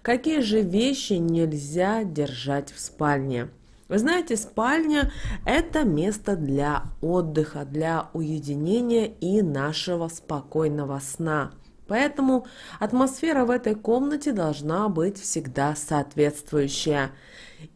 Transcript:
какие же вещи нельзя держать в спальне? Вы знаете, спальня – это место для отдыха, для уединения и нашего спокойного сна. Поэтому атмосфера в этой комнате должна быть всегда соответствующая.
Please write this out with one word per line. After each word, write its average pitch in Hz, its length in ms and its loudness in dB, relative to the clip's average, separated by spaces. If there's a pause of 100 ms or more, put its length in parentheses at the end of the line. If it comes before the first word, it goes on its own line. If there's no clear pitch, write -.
какие 262 380 2
же 220 200 4
вещи 214 540 2
нельзя 165 880 2
держать 139 680 -4
в - 80 -18
спальне? 135 680 0 (400)
Вы 190 100 2
знаете, 311 400 2
спальня – 285 720 2 (320)
это 311 400 2
место 202 500 0
для 143 500 0 (180)
отдыха, 156 640 0
для 160 480 -2
уединения 160 880 0
и 202 380 0
нашего 156 640 -2
спокойного 147 960 -4
сна. 151 480 -2 (360)
Поэтому 262 580 2 (340)
атмосфера 262 640 2
в 233 60 2
этой 240 240 2
комнате 285 580 0
должна 160 560 0
быть 185 320 0
всегда 139 560 -2
соответствующая. 147 1300 0 (640)